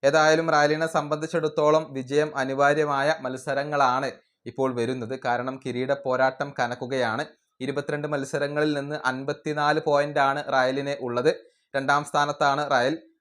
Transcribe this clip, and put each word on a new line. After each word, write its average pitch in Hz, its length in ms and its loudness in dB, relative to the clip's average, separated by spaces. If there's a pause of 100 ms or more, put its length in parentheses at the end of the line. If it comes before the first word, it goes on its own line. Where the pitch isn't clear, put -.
ഏതായാലും, 156 460 4
റയലിനെ 151 380 4
സംബന്ധിച്ചിടത്തോളം 156 1040 0
വിജയം 143 440 -2
അനിവാര്യമായ 143 840 2
മത്സരങ്ങളാണ് 135 880 0 (340)
ഇപ്പോൾ 131 300 -2
വരുന്നത്. 120 500 -4
കാരണം, 127 400 -2
കിരീട 127 280 -2
പോരാട്ടം 131 680 -2
കനക്കുകയാണ്. 123 640 -2 (340)
ഇരുപത്തിരണ്ട് 143 480 -6
മത്സരങ്ങളിൽ 147 680 -2
നിന്ന് 143 320 -6
അൻപത്തിനാല് 147 800 -2
പോയിന്റാണ് 147 580 2 (100)
റയലിന് 135 480 0
ഉള്ളത്. 123 480 -2 (260)
രണ്ടാം 143 300 0
സ്ഥാനത്താണ് 147 680 0
റയൽ. 135 260 2 (240)